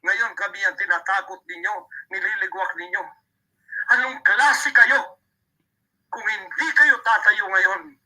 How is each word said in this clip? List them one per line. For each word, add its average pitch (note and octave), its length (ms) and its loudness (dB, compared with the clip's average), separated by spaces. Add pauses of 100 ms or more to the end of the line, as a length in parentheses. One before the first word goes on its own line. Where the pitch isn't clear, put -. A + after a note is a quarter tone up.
Ngayon A3+ 320 -2
kami G3 300 -6
ang C4+ 100 0
tinatakot F#3 720 -2
ninyo, F3+ 260 -6 (380)
nililigwak F#3+ 640 -4
ninyo. F3 260 -8 (920)
Anong C4 240 -2
klase C#4 560 2
kayo - 400 4 (960)
kung - 160 -8
hindi A3 480 -4
kayo D4+ 240 4
tatayo G#3+ 480 2
ngayon G3 580 0